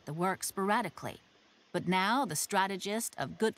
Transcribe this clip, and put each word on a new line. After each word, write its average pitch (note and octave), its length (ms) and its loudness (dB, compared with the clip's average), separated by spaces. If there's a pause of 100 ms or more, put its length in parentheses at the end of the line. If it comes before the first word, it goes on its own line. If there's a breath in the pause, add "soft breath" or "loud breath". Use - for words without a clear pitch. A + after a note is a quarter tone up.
the D3 80 -6
work F3 300 0
sporadically, G3 760 -2 (520)
but F3 160 -2
now G3 380 4
the D#3+ 100 -4
strategist G3 840 0
of E3 220 -6
good A3 180 2